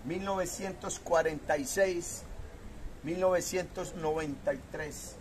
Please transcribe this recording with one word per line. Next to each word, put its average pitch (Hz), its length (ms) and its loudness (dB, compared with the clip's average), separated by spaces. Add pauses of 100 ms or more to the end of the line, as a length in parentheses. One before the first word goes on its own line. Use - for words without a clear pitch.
Mil 185 220 -2
novecientos 190 720 -2
cuarenta 160 580 4
y 139 80 0
seis, 185 580 2 (800)
mil 175 160 -2
novecientos 180 760 2
noventa 156 600 0
y 135 60 -10 (100)
tres. 151 500 -8